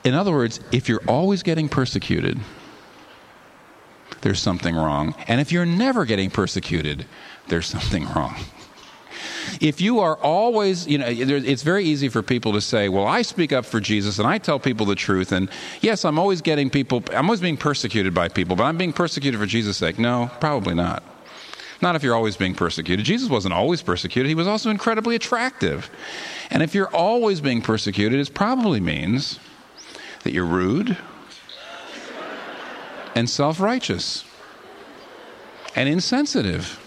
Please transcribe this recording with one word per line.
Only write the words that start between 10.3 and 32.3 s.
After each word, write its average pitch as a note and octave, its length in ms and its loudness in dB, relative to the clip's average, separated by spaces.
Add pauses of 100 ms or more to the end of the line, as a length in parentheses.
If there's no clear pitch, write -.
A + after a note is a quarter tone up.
you D3 120 2
know, A#2+ 140 0
there, C3 240 2
it's C3 260 0
very F3+ 220 2
easy C#3+ 240 2
for A2+ 140 0
people A2+ 300 0
to G#2 80 2
say, G2+ 280 2
"Well, G2 180 2
I G3+ 160 2
speak E3 300 0
up B2+ 120 2
for - 140 -2
Jesus G2+ 400 0
and G#2+ 80 2
I F#3+ 120 2
tell D3+ 200 0
people A2 280 0
the G2+ 80 2
truth, F#2+ 380 0
and F#2+ 160 2 (320)
yes, G#3+ 240 2
I'm D#3 140 2
always F#3 220 2
getting D3 300 2
people, B2+ 420 0
I'm B2+ 140 2
always G#3+ 140 2
being E3+ 160 0
persecuted G#2+ 580 0
by E2+ 140 2
people, F2+ 280 0
but G#2+ 80 4
I'm D#3+ 140 0
being F3+ 140 0
persecuted C#3+ 460 0
for G#2 80 0
Jesus' G#2 300 0
sake." E2 220 -2
No, A#2+ 320 0 (100)
probably A#2 340 0
not. F2 300 0 (760)
Not F3+ 140 2
if D3 80 0
you're B2 120 4
always A2 220 2
being F#2 180 0
persecuted. F2 500 0
Jesus A#3 240 0
wasn't G2 260 0
always C#3+ 280 2
persecuted. G2+ 460 0
He D#3 60 0
was E3+ 120 0
also G#3+ 240 0
incredibly A3+ 440 0
attractive. A#3 760 -2 (600)
And - 120 2
if D#3+ 120 0
you're G3 200 0
always G3+ 460 2
being B2+ 200 2
persecuted, G#2+ 580 0
it C#3 160 -2
probably G#3+ 460 2
means E2+ 580 -2 (840)
that - 80 0
you're F2+ 120 0
rude G#2 520 2 (2250)